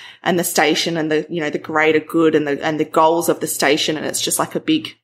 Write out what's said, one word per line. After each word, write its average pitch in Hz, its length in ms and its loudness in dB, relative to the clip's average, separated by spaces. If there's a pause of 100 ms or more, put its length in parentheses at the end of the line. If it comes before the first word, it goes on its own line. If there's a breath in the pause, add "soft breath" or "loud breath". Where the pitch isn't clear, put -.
(220 loud breath)
and 175 160 0
the 175 60 0
station 165 540 0
and 156 120 -2
the, 156 200 0
you 170 100 -6
know, 147 100 -4
the 175 80 -4
greater 156 420 2
good 160 340 2
and 151 120 2
the, 143 180 -4
and 156 140 -2
the 156 60 0
goals 165 460 2
of - 100 0
the 160 60 -6
station. 156 500 0
And 139 80 -8
it's - 160 -6
just, - 180 -4
like, 156 160 -4
a 160 60 -4
big - 440 -2